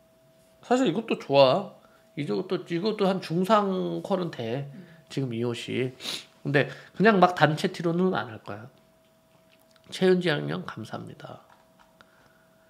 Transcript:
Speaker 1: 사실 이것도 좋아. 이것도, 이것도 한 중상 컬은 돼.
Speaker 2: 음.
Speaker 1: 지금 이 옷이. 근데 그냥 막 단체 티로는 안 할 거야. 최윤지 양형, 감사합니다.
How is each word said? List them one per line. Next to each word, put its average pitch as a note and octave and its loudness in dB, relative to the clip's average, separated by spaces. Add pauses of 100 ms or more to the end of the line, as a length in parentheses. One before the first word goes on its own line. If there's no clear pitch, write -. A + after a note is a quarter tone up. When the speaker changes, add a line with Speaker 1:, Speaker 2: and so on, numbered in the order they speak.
(600)
Speaker 1:
사실 B3+ 2
이것도 F3 -2
좋아. C#3 4 (460)
이것도, F#3 -4
이것도 G3+ 0
한 F#3+ 0
중상 F#3 0
컬은 F3+ -2
돼. B2+ -6
Speaker 2:
음. - -18 (220)
Speaker 1:
지금 C3+ -4
이 A2+ -4
옷이. A#2+ -4 (500)
근데 C#3 2 (240)
그냥 G3+ 6
막 F3+ 6
단체 D3+ 2
티로는 F3 0
안 G#2+ -4
할 G#2+ -14
거야. G#2+ -14 (1200)
최윤지 F#3 2
양형, D3+ -2
감사합니다. - -12 (1300)